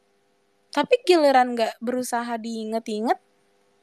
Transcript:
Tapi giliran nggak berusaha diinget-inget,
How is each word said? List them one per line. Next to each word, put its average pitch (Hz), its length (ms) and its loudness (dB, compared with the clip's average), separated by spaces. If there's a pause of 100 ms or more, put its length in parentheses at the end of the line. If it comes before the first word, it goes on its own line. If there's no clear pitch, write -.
(760)
Tapi 294 320 2
giliran 269 480 4
nggak 226 240 -2
berusaha 240 580 -4
diinget-inget, 226 880 -6 (600)